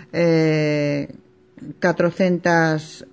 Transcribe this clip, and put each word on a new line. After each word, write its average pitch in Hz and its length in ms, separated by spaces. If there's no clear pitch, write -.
eh, 151 1040
catrocentas 170 1400